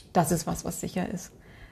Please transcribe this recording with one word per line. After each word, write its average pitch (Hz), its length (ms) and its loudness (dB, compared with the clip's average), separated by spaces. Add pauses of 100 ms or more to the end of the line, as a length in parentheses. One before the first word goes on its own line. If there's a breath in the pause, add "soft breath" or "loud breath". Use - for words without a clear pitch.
(140)
Das 165 180 6
ist 165 160 2
was, 170 160 -2
was - 160 -4
sicher 180 300 -2
ist. - 240 -8 (380 loud breath)